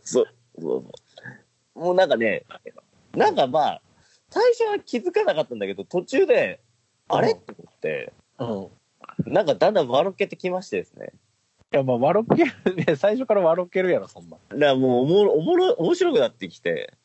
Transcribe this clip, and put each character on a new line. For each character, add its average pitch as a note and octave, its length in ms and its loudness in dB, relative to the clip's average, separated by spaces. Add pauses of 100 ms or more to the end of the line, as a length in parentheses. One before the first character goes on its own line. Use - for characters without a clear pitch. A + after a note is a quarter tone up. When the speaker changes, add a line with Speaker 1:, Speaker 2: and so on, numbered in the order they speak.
Speaker 1:
そ - 200 -2
う。 - 40 0 (340)
そ C2 160 -4
う B1+ 80 -8
そ - 80 -20 (840)
う。 C3+ 40 -18
も F3 120 -2
う - 20 0
な F#3 120 4
ん - 20 -8
か B2+ 80 2
ね、 G#2+ 280 -2 (680)
な G4+ 180 2
ん D#4+ 60 -4
か E3+ 100 2
ま D3+ 200 -2
あ、 F2 160 -6 (460)
最 A#4 240 2
初 A4+ 120 0
は G#4 140 -2
気 - 200 -8
づ F4+ 120 -4
か G#4+ 140 0
な F#3+ 100 2
か D#3 60 -2
っ - 80 -4
た B2 60 -12
ん A2 40 -12
だ G2 80 -4
け G2 80 -6
ど、 G2 100 -10
途 - 200 -6
中 D#4+ 220 2
で、 D#3+ 340 0 (480)
「あ A2 120 0
れ？」 - 120 2
Speaker 2:
う - 20 -2
ん。 - 60 -10
Speaker 1:
と - 180 -20
思 - 120 -20
っ - 100 -20
て。 D2+ 320 -6 (260)
Speaker 2:
う B2 60 -6 (840)
ん。 - 20 -6
Speaker 1:
な F#3+ 100 2
ん E3+ 40 -2
か C#3 80 0
だ G3 160 2
ん G#3+ 40 -8
だ F3 80 2
ん B2 60 -2
笑 D#3 260 0
け G3 140 -4
て - 80 -14
き F#3 140 -6
ま F#3 120 -6
し - 80 -18
て G2+ 60 -6
で F2 80 -4
す - 100 -20
ね。 - 180 -16 (600)
Speaker 2:
い D3+ 40 0
や、 C#3 60 4
ま B2+ 120 0
あ、 A#2 40 0
笑 F3 260 2 (120)
け E4 80 4
る、 B3+ 80 -2 (140)
<laughs> F#3 140 -2
い - 60 -2
や、 D#3+ 100 2
最 G#3+ 200 0
初 B3+ 100 -6
か G#3+ 80 2
ら G3+ 60 4
笑 E3+ 280 2
け F#3 140 -2
る F#3 80 0
や C3+ 80 2
ろ、 F#2+ 100 -8
そ E2+ 120 -20
ん E2+ 80 -20
な。 D#2+ 80 -20 (140)
Speaker 1:
だ A#2 80 -8
か D3 80 2
ら C#3 100 4
も B2+ 240 2
う C3 40 2
お - 20 0
も G3 180 4
ろ、 E3+ 80 4
お D3+ 100 2
も F4 140 2
ろ、 F#4 180 2
面 A#3 200 0
白 F4 180 0
く E3 80 2
な - 80 2
っ - 40 -6
て F#2 160 -14
き - 100 -18
て。 D2 340 -6 (120)